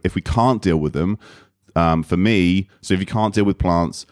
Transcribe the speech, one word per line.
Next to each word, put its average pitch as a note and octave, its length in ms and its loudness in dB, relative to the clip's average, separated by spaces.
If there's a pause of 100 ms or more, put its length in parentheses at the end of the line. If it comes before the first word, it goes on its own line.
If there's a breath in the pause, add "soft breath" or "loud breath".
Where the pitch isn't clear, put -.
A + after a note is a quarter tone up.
if F2+ 120 -4
we F2 80 -4
can't A#2+ 360 0
deal E2+ 180 0
with D2 160 -2
them, F2 260 -2 (560 loud breath)
um, E2 260 2
for F2 160 -2
me, F#2+ 500 2 (140 soft breath)
so - 140 -2
if F#2 40 0
you F#2+ 60 -6
can't A2 260 -2
deal G#2 120 2
with G2 160 0
plants, E2+ 520 -2